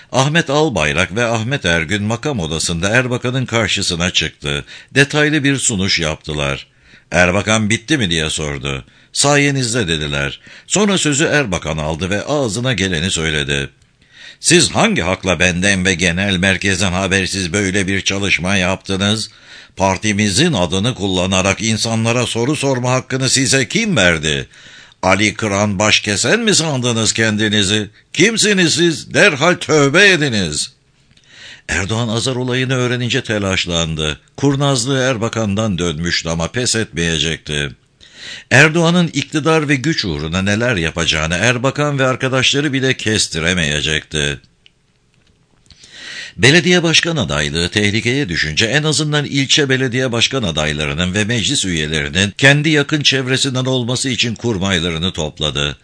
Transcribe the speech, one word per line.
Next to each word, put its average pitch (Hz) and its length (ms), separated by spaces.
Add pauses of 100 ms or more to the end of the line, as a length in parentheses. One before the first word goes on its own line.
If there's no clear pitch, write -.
(120)
Ahmet 147 380
Albayrak 90 680
ve 120 80
Ahmet 117 400
Ergün 85 380
makam 117 380
odasında 82 480
Erbakan'ın 123 580
karşısına 92 640
çıktı. 73 540 (300)
Detaylı 147 500
bir 139 120
sunuş 98 440
yaptılar. 73 640 (440)
"Erbakan 98 600
bitti 139 280
mi?" 101 120
diye 78 200
sordu. 69 540 (280)
"Sayenizde." 135 760
dediler. 73 520 (260)
Sonra 196 320
sözü 151 260
Erbakan 92 540
aldı 78 320
ve 98 140
ağzına 127 480
geleni 95 380
söyledi. 73 600 (720)
"Siz - 300
hangi 143 320
hakla 90 380
benden 92 440
ve 92 100
genel 92 420
merkezden 95 560
habersiz 92 600
böyle 98 340
bir 98 140
çalışma 98 560
yaptınız? 95 720 (460)
Partimizin 101 760
adını 98 420
kullanarak 92 680
insanlara 113 640
soru 120 300
sorma 127 360
hakkını 131 380
size 131 380
kim 214 280
verdi? 78 520 (540)
Ali 98 320
Kıran 104 440
Başkesen 107 640
mi 214 140
sandınız 123 580
kendinizi? 107 800 (220)
Kimsiniz 190 600
siz? 160 400
Derhal 165 400
tövbe 151 560
ediniz." 110 640 (960)
Erdoğan 110 400
Azar 117 280
olayını 127 380
öğrenince 123 480
telaşlandı. 85 1000 (160)
Kurnazlığı 139 640
Erbakan'dan 110 800
dönmüştü 85 500
ama 82 200
pes 120 280
etmeyecekti. 78 920 (800)
Erdoğan'ın 160 580
iktidar 151 600
ve 147 60
güç 143 300
uğruna 80 380
neler 107 340
yapacağını 80 580
Erbakan 127 640
ve 131 80
arkadaşları 131 640
bile 131 240
kestiremeyecekti. 78 1400 (2000)
Belediye 160 460
başkan 165 340
adaylığı 76 520
tehlikeye 107 600
düşünce 78 380
en 135 160
azından 147 420
ilçe 135 440
belediye 131 440
başkan 117 300
adaylarının 78 720
ve 104 100
meclis 113 400
üyelerinin 78 720
kendi 147 320
yakın 147 320
çevresinden 131 640
olması 127 440
için 120 260
kurmaylarını 90 800
topladı. 76 720